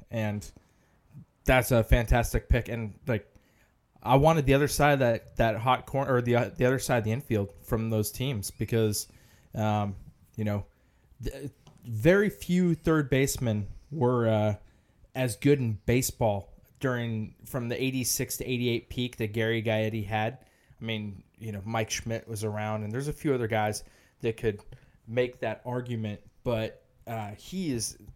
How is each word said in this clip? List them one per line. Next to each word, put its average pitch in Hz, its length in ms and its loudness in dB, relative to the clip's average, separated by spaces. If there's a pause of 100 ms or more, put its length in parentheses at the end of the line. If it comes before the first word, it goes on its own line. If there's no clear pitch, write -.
(100)
and 107 360 -4 (960)
that's 127 260 4
a 117 120 6
fantastic 120 640 2
pick. 120 200 2
And, 113 260 -6 (120)
like, 113 260 -2 (680)
I 123 140 4
wanted 151 280 6
the 135 100 4
other 143 140 4
side 147 260 4
of 135 40 2
that, 117 380 0
that 113 200 2
hot 107 300 0
corner, 135 280 -2
or 123 60 4
the, 120 160 2
uh, 117 200 2
the 123 100 2
other 127 140 2
side 123 180 0
of 107 60 0
the 107 80 0
infield 113 500 -2
from 113 260 -2
those 107 220 0
teams 123 400 -4
because, 110 560 -2 (480)
um, 104 400 0 (420)
you 110 80 -4
know, 104 220 -2 (560)
th-, 139 280 -10 (360)
very 160 420 4
few 180 460 2
third 156 340 2
basemen 123 580 0 (240)
were, 123 380 2
uh, 107 260 2 (600)
as 127 220 -2
good 143 240 4
in 113 260 -2
baseball 117 640 0 (280)
during, 117 540 -2 (120)
from 120 220 -6
the 120 140 -4
eighty-six 131 560 -2
to - 60 -8
eighty-eight 120 460 -2
peak 123 280 -6
that 107 140 -4
Gary 113 300 0
Gaetti 110 420 0
had. 110 340 -2 (420)
I 113 40 -10
mean, 107 380 -8 (160)
you 110 140 -10
know, 98 120 -10
Mike 113 240 -2
Schmidt - 400 -6
was 107 160 -6
around, 107 380 -4
and 104 100 -8
there's 135 160 -6
a 147 40 -6
few 147 200 -2
other 123 140 0
guys 107 380 0 (360)
that 113 160 -2
could 104 240 -2 (460)
make 123 340 -2
that 110 240 -6
argument, 120 560 -6 (220)
but, 110 400 -4 (240)
uh, 110 320 -8
he 180 340 -6
is, 113 240 -4 (200)